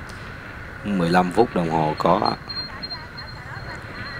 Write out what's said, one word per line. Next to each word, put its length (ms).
Mười 260
lăm 220
phút 220
đồng 160
hồ 280
có. 380